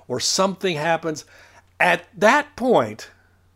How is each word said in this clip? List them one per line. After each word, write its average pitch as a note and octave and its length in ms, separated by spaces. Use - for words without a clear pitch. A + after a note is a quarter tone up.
or A#2+ 140
something F#3+ 560
happens, D#3+ 480
at F3 260
that A#3+ 380
point, D3+ 560